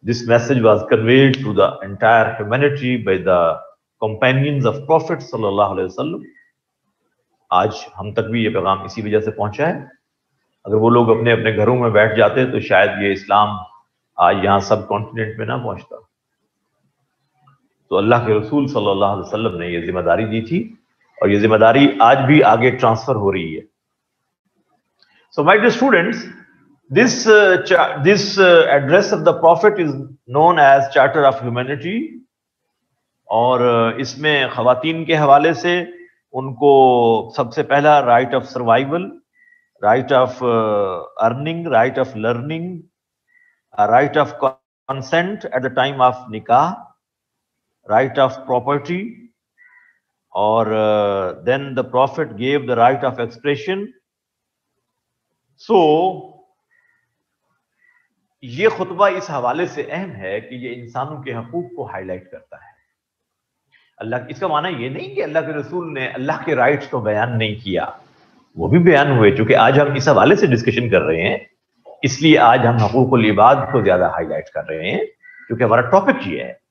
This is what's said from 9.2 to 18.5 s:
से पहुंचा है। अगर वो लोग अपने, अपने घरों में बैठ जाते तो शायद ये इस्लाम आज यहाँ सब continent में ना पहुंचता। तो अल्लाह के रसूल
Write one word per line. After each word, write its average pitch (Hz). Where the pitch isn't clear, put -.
से 107
पहुंचा 107
है। 156
अगर 101
वो 110
लोग 120
अपने, 117
अपने 110
घरों 107
में 113
बैठ 110
जाते 113
तो 107
शायद 101
ये 101
इस्लाम 101
आज 95
यहाँ 98
सब 101
continent 110
में 107
ना 127
पहुंचता। 117
तो 90
अल्लाह 113
के 107
रसूल 139